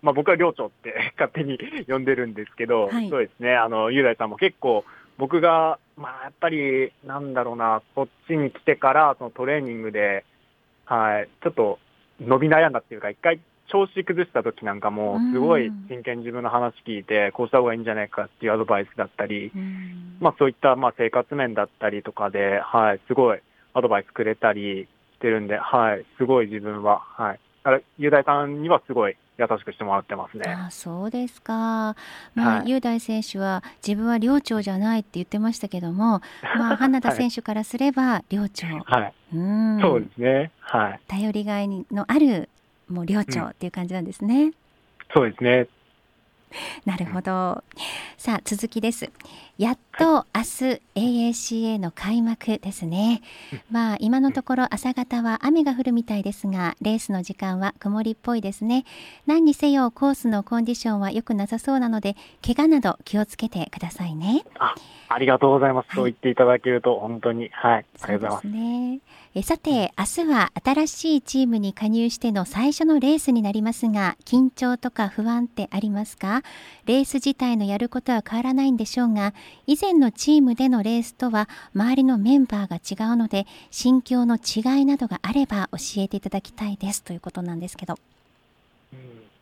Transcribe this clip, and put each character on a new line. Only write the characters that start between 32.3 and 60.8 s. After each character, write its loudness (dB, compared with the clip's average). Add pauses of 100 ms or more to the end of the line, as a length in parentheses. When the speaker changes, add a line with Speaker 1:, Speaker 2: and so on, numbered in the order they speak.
Speaker 2:
ま 2
あ、 0
Speaker 1:
は -4
い。 -2
Speaker 2:
雄 2
大 -2
選 -4
手 -10
は、 -4 (200)
自 -2
分 -2
は 2
寮 2
長 -2
じ -4
ゃ -2
な 0
い 0
っ -4
て -10
言 -4
っ -20
て -4
ま 0
し -4
た -8
け -6
ど -6
も、 2 (200)
Speaker 1:
<laughs> -6
Speaker 2:
ま 2
あ、 -8
花 2
田 2
選 0
手 -8
か -6
ら -4
す -8
れ 2
ば、 0
Speaker 1:
は 2
い。 -8
Speaker 2:
寮 -2
長。 -10 (180)
Speaker 1:
は 2
い。 -10 (200)
Speaker 2:
う -2
ん。 0
Speaker 1:
そ 4
う 2
で -6
す -18
ね。 2 (100)
は -2
い。 -14
Speaker 2:
頼 -4
り -4
が -4
い -4
の -6
あ 2
る、 4 (360)
も -6
う -6
寮 0
長 -4
っ -12
て -12
い -6
う -20
感 -8
じ -8
な -6
ん -6
で -10
す -10
ね。 4
Speaker 1:
う 4
ん。 -4 (600)
そ 6
う 0
で -14
す -8
ね。 4 (1160)
Speaker 2:
な -2
る -4
ほ -6
ど。 -4
Speaker 1:
う -2
ん。 -16 (560)
Speaker 2:
さ -2
あ、 -4
続 -4
き -6
で 0
す。 -8 (460)
や 0
っ -4 (200)
と 4
明 -2
日、 -6
Speaker 1:
は 2
い。 -6 (160)
Speaker 2:
エ -2
ー 2
エ 2
ー -2
シ -6
ー -2
エ -2
ー -4
の -4
開 -2
幕 -2
で -8
す -8
ね。 0 (300)
Speaker 1:
う -12
ん。 -12 (100)
Speaker 2:
ま 0
あ、 -8
今 2
の 4
と -4
こ 0
ろ 0
朝 -4
方 -2
は -2
雨 4
が 0
降 -2
る 0
み 2
た -4
い -2
で -4
す -8
が、 -2
Speaker 1:
う -8
ん。 -
Speaker 2:
レ 2
ー 0
ス -8
の -2
時 -8
間 -4
は -2
曇 -2
り -2
っ -6
ぽ -2
い -2
で -6
す -8
ね。 2 (420)
何 6
に 6
せ 2
よ、 4
コ 0
ー 2
ス -2
の 0
コ -2
ン 2
デ -2
ィ 0
シ -4